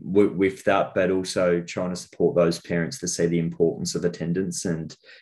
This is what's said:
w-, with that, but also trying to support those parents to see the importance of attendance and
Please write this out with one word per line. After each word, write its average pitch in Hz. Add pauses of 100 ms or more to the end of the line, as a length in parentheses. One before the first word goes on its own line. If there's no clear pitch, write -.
w-, 98
with 95
that, 98
but 92
also 92
trying 90
to 90
support -
those 85
parents 82
to 87
see 87
the 85
importance 82
of 85
attendance 87
and 80 (260)